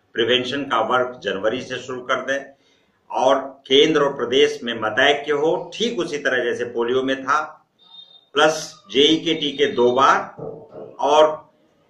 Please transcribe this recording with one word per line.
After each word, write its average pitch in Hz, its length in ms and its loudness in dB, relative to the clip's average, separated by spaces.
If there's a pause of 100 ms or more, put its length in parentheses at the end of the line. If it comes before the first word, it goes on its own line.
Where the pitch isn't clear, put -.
(120)
प्रिवेंशन 123 500 0
का 117 180 -2
वर्क 123 420 -2
जनवरी 101 400 -4
से 127 140 -10
शुरू 127 240 -10
कर 123 200 -4
दें 135 340 -8 (560)
और - 560 -2
केंद्र 147 360 4
और 139 140 0
प्रदेश 127 480 0
में 113 160 -6
मतैक्य 135 520 2
हो, 156 420 0
ठीक 226 240 -4
उसी 147 200 -4
तरह 127 260 0
जैसे 120 200 -2
पोलियो 120 380 -2
में 135 220 -4
था, 143 340 -2 (760)
प्लस 156 580 2
जेई 147 240 4
के 160 180 -2
टीके 143 380 -2
दो 123 200 2
बार 151 500 2 (560)
और 151 520 2 (400)